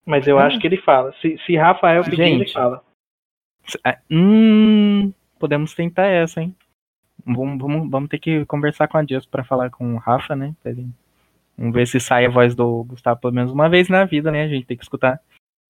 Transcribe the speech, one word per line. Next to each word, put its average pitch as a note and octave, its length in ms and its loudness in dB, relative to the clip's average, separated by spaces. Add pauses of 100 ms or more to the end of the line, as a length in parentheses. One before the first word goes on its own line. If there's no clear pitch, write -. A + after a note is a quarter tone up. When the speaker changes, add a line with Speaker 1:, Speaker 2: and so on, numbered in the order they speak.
Speaker 1:
Mas C#3+ 220 0
eu C#3 100 4
Speaker 2:
Ah. C#3 80 6
Speaker 1:
acho C#3 140 0
que E3+ 80 -2
ele F#3 100 -2
fala. C3+ 420 2
Se, D#3+ 160 -4 (100)
se E3+ 100 0
Rafael E3+ 480 4
pedir, D#3+ 180 -2
ele D#3 180 4
Speaker 2:
Gente. - 120 -6
Speaker 1:
fala. B2+ 300 -2 (840)
Speaker 2:
S-, - 200 -12
ah, B2 140 -2 (120)
hum, G#3 1000 4 (260)
podemos D3 360 -2
tentar E3+ 320 -2
essa, E3 360 0
hein? F#3 120 -8 (680)
Vamos, C3 360 -4
vamos, D3 280 -4
vamos C#3 200 -4
ter D3 100 -6
que D#3 280 -2
conversar D3 420 -2
com D#3+ 100 -2
a D3+ 60 0
Jess C3 220 -6
pra C3 180 -6
falar B2+ 260 -4
com A#2+ 240 -8
o A2+ 40 -6
Rafa, B2+ 360 -2
né? C#3 260 -8
Pra A#2+ 120 -10
ele... B2 160 -12 (680)
Vamos A#2 160 -6
ver A#2+ 140 2
se B2 140 -2
sai B2 260 2
a B2 40 0
voz B2 260 2
do A#2+ 260 -2
Gustavo A#2+ 380 -4
pelo B2 120 -6
menos B2 200 -2
uma D3 160 2
vez F3+ 200 2
na F#3 160 2
vida, D#3 280 -2
né? D3 100 -2
A D#3 60 -4
gente C3+ 180 -6
tem B2 100 -10
que - 60 -16
escutar. C3 380 -4 (500)